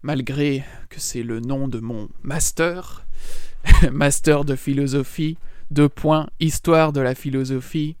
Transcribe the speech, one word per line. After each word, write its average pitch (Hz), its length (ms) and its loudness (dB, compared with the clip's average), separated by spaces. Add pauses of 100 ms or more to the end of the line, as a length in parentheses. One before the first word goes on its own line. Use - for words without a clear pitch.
malgré 139 600 -2 (260)
que - 100 -14
c'est - 240 -8
le 117 160 -6
nom 135 280 -4
de 120 120 -4
mon 113 300 -8 (120)
master, 170 840 -2 (460)
<laughs> - 380 8
master 147 540 2
de 139 100 -2
philosophie, 143 800 -2 (340)
deux 147 180 4
points, 156 400 0 (100)
histoire 160 540 2
de 143 80 -2
la 131 140 0
philosophie 135 840 -4